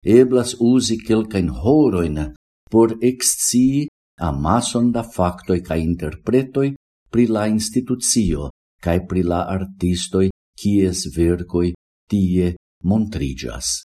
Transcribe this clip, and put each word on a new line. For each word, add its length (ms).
Eblas 540
uzi 380
kelkajn 640
horojn 580
por 320
ekscii 840
amason 760
da 120
faktoj 560
kaj 200
interpretoj 920
pri 160
la 180
institucio 1000
kaj 240
pri 160
la 220
artistoj, 840
kies 480
verkoj 580
tie 460
montriĝas. 1080